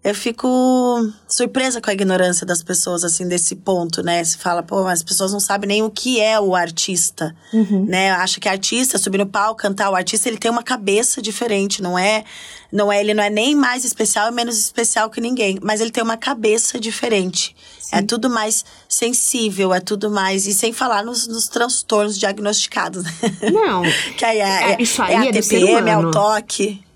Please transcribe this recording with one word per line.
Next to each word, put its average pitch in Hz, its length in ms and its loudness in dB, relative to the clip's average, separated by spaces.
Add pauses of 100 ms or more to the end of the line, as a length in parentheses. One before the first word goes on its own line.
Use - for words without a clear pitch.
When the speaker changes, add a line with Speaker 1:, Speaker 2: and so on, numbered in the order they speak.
Speaker 1:
eu 202 120 0
fico 233 320 -4 (800)
surpresa 254 520 -2
com 226 100 -4
a 202 40 2
ignorância 185 520 2
das 175 180 -2
pessoas, 180 420 -2
assim, 175 220 -2
desse 175 280 0
ponto, 180 480 -2
né? 170 200 0
Você 165 140 -2
fala, 175 260 -2
"Pô, 190 200 -2
mas 180 160 0
as 160 40 -6
pessoas 190 280 -2
não 202 80 -2
sabem 202 300 0
nem 214 140 2
o 220 80 -2
que 247 280 -2
é 220 200 4
o 190 160 2
artista", 165 800 -2 (200)
Speaker 2:
Uhum. 208 320 2
Speaker 1:
né? 190 260 2
Acha 185 300 0
que 208 80 -2
artista, 220 480 -2
subir 196 220 0
no 202 80 2
palco, 214 340 0
cantar, 196 300 0
o 190 40 0
artista, 185 320 0
ele 226 100 -4
tem 233 140 0
uma 233 120 -2
cabeça 220 580 0
diferente, 202 600 -2
não 180 160 -2
é, 214 260 2 (480)
não 202 200 2
é, 202 80 4
ele 214 140 2
não 208 100 2
é 208 60 2
nem 226 260 2
mais 254 300 2
especial 220 440 0
e - 20 -4
menos 240 280 -2
especial 220 500 0
que 220 120 -8
ninguém, 226 400 0
mas 214 200 0
ele 226 100 0
tem 233 120 -2
uma 226 140 -2
cabeça 233 640 0
diferente. 214 760 -2 (260)
Speaker 2:
Sim. - 160 -6
Speaker 1:
É 185 60 4
tudo 226 260 0
mais 220 340 0 (240)
sensível, 214 840 0
é 180 60 2
tudo 208 320 -2
mais, 196 340 0
e 202 80 -2
sem 226 180 0
falar 226 320 0
nos, 233 240 -4
nos 226 200 -4
transtornos 214 680 0
diagnosticados, 202 880 -2
né? 160 80 -6 (400)
Speaker 2:
Não. 381 300 2 (200)
Speaker 1:
<laughs> - 160 -8
Que - 60 -2
aí 226 160 2
é, 202 40 2
Speaker 2:
É, 190 300 2
Speaker 1:
é, - 80 0
Speaker 2:
isso 240 200 0
aí 185 120 2
Speaker 1:
é 226 40 6
a 220 80 4
Speaker 2:
é 254 60 2
do 214 120 2
ser 190 160 4
Speaker 1:
T 180 60 8
P 208 60 6
M, 226 180 4
é 214 60 4
o - 40 4
Speaker 2:
humano. 165 120 2
Speaker 1:
toque. 208 680 0 (140)